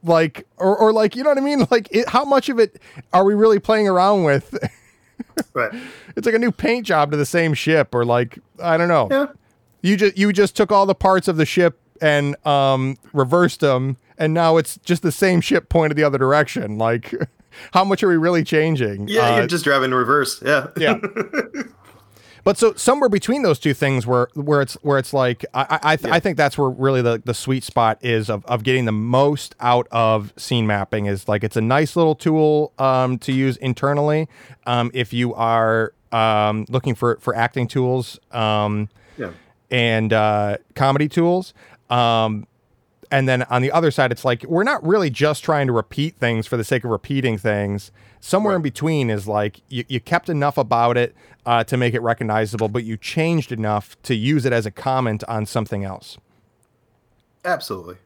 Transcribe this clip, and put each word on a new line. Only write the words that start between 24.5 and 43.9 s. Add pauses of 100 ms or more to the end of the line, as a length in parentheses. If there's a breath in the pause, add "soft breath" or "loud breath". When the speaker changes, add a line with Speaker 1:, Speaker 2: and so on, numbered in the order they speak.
Speaker 1:
it's,
where
it's
like,
I, (200)
I,
I,
th-,
Speaker 2:
Yeah.
Speaker 1:
I
think
that's
where
really
the,
the
sweet
spot
is
of,
of
getting
the
most
out
of
scene
mapping
is,
like,
it's
a
nice
little
tool,
um,
to
use
internally, (360 loud breath)
um,
if
you
are, (180)
um,
looking
for,
for
acting
tools, (140)
um, (300 loud breath)
Speaker 2:
Yeah. (380 loud breath)
Speaker 1:
and,
uh, (180)
comedy
tools. (380 soft breath)
Um, (640)
and
then
on
the
other